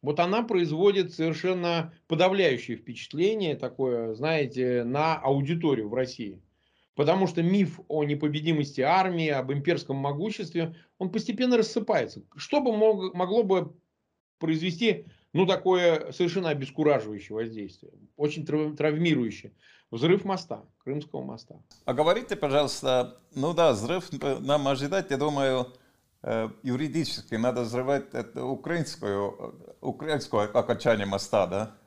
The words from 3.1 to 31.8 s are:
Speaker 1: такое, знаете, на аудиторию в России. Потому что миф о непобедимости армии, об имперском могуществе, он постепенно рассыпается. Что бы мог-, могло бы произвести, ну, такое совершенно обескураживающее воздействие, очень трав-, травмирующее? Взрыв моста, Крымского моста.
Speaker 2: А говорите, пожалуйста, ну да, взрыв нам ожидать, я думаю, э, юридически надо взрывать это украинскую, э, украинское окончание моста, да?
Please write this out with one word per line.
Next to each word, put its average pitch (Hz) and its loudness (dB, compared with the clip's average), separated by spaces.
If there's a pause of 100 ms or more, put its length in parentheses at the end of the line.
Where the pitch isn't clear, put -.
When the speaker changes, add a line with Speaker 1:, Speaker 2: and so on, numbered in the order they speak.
Speaker 1:
такое, 120 -2
знаете, 123 0
на 147 0
аудиторию 139 0
в 107 -6
России. 120 -6 (520)
Потому 175 4
что 170 0
миф 185 2
о 151 0
непобедимости 147 0
армии, 170 2
об 135 0
имперском 143 -2
могуществе, 165 -4 (240)
он 190 -4
постепенно 240 0
рассыпается. 214 0 (140)
Что 285 0
бы 247 2
мог-, 208 4
могло 185 2
бы 185 0 (680)
произвести, 165 0 (260)
ну, 175 4
такое 175 2
совершенно 175 0
обескураживающее 135 0
воздействие, 110 -8 (240)
очень 151 -2
трав-, 151 -2
травмирующее? 147 0 (380)
Взрыв 160 2
моста, 180 -6 (200)
Крымского 143 -8
моста. - -14 (320)
Speaker 2:
А 120 -2
говорите, 180 2
пожалуйста, 135 0 (140)
ну 147 -2
да, 160 6
взрыв 123 -2 (320)
нам 139 2
ожидать, 143 -2
я 139 -2
думаю, 135 0 (540)
э, 113 -2 (120)
юридически 131 -4
надо 120 0
взрывать 127 -2
это 123 -8
украинскую, 123 -4
э, - -14
украинское 135 -2
окончание 113 2
моста, 98 2
да? 98 -6 (100)